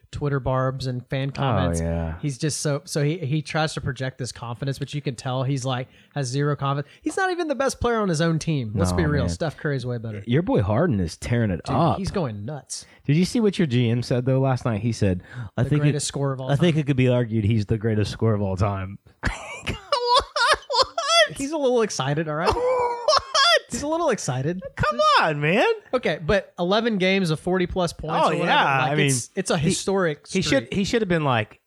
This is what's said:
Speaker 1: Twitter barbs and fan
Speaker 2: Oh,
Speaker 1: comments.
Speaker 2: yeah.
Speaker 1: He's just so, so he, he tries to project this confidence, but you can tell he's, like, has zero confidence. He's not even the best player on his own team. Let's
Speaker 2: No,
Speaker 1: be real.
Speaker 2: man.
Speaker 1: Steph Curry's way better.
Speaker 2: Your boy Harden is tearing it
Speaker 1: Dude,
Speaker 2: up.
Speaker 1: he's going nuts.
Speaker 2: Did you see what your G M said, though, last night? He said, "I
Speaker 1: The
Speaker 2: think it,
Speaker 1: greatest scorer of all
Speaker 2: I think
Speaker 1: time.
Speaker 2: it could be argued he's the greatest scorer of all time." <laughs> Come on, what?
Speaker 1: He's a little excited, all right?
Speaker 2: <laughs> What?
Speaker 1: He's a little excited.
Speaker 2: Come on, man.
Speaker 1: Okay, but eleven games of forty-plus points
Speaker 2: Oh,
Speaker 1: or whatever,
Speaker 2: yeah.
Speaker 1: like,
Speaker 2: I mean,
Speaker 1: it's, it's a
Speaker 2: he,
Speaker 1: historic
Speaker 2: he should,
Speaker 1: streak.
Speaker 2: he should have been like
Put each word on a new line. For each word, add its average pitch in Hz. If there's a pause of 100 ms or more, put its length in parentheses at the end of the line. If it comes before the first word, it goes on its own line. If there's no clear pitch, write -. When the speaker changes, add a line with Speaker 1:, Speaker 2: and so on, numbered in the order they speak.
(120)
Speaker 1:
Twitter 143
barbs 131
and 123
fan 135
Speaker 2:
Oh, 135
Speaker 1:
comments. 92
Speaker 2:
yeah. 82
Speaker 1:
He's 143
just 147
so, 143
so 151
he, 151
he 156
tries 156
to 143
project 131
this 123
confidence, 123
but -
you 147
can 131
tell 131
he's, 127
like, 127 (260)
has 143
zero 143
confidence. 139
He's 311
not 381
even 339
the 285
best 262
player 240
on 208
his 156
own 165
team. 131
Let's 92
Speaker 2:
No, 90
Speaker 1:
be 90
real. 87
Speaker 2:
man. 85
Speaker 1:
Steph 139
Curry's 135
way 123
better. 107
Speaker 2:
Your 135
boy 214
Harden 107
is 85
tearing 117
it 87
Speaker 1:
Dude, 135
Speaker 2:
up. 139
Speaker 1:
he's 190
going 110
nuts. - (220)
Speaker 2:
Did 143
you 180
see 247
what 208
your 175
G 123
M 120
said, 127
though, 131
last 131
night? 110
He 117
said, 92 (340)
"I 117
Speaker 1:
The -
Speaker 2:
think 147
it, 147
Speaker 1:
greatest 147
scorer 139
of 127
all 131
Speaker 2:
I 143
think 165
Speaker 1:
time. 160
Speaker 2:
it 143
could 139
be 127
argued 113
he's 104
the 113
greatest 107
scorer 110
of 101
all 95
time." 98 (120)
<laughs> - (420)
Come -
on, 480 (460)
what? 605
Speaker 1:
He's 277
a 330
little 254
excited, 151
all 151
right? 165
Speaker 2:
<laughs> 494 (400)
What? 571 (100)
Speaker 1:
He's 233
a 285
little 320
excited. 156 (140)
Speaker 2:
Come 605 (220)
on, 151
man. 190 (260)
Speaker 1:
Okay, 202
but 190
eleven 208
games 185
of 151
forty-plus 180
points 156
Speaker 2:
Oh, 311
Speaker 1:
or 160
whatever, 170
Speaker 2:
yeah. 180
Speaker 1:
like, 131
Speaker 2:
I 147
mean, 151
Speaker 1:
it's, 127
it's 190
a 196
Speaker 2:
he, 151
Speaker 1:
historic 185
Speaker 2:
he 190
should, -
Speaker 1:
streak. -
Speaker 2:
he 196
should 226
have 202
been 170
like 120